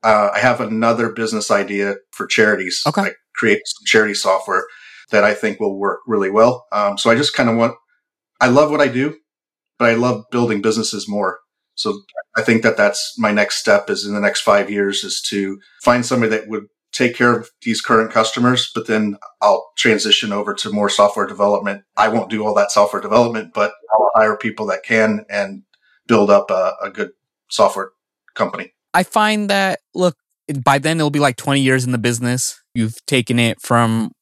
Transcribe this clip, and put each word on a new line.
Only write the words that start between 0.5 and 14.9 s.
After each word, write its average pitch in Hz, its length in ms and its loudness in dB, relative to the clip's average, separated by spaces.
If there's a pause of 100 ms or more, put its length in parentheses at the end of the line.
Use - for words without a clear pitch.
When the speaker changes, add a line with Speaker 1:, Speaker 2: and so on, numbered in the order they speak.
Speaker 1:
another 113 500 0
business 110 400 -4
idea 101 440 -2 (160)
for - 140 -10
charities. 98 640 0
Speaker 2:
Okay. 147 140 -2
Speaker 1:
Like, 101 140 -4 (200)
create 107 300 0
some - 200 -12
charity 107 300 2
software 95 480 -2 (480)
that 104 120 4
I 104 120 2
think 104 240 -6
will 98 180 -4
work 98 300 -4
really 101 240 0
well. 117 400 2
Um, 101 260 -2
so - 140 0
I 117 40 4
just 143 200 -2
kinda 120 180 2
want, 117 220 0 (640)
I 127 60 4
love 143 240 4
what 147 100 2
I 143 60 4
do, 135 300 -4 (600)
but 120 120 4
I 113 40 2
love 117 380 0
building 117 300 0
businesses 107 460 -4
more. 101 320 -4 (360)
So - 260 -6 (360)
I - 40 -2
think 113 220 2
that 110 140 2
that's - 400 0
my 110 140 0
next 104 260 -2
step 101 320 2
is 98 160 -4
in 101 80 -6
the 104 60 -4
next 101 220 -2
five - 280 2
years 101 340 -2